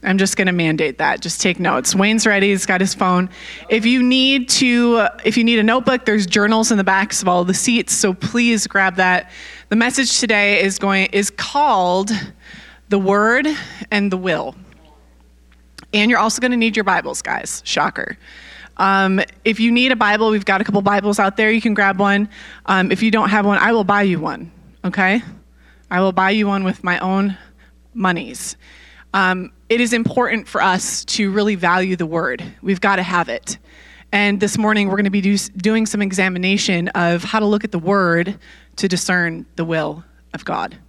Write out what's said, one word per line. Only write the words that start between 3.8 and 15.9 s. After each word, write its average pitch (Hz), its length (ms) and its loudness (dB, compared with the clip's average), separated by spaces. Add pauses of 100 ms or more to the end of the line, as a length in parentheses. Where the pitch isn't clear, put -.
you 247 160 4
need 262 460 2
to, 240 480 2
uh, 214 300 0
if 214 100 2
you 240 80 2
need 233 160 4
a 214 40 2
notebook, 247 420 2
there's 208 200 2
journals 220 460 2
in 220 60 2
the 190 80 2
backs 190 360 0
of 190 60 0
all 180 160 2
the 185 100 0
seats, - 420 0
so 190 180 0
please 233 520 0
grab 190 300 0
that. 180 340 0 (380)
The 208 80 0
message 240 460 0
today 208 400 2
is 196 180 -2
going, 196 280 0
is 202 220 -2
called 202 840 0 (760)
The 202 100 0
Word 208 480 2 (460)
and 202 180 0
the 185 60 -2
Will. 156 400 -4 (1400)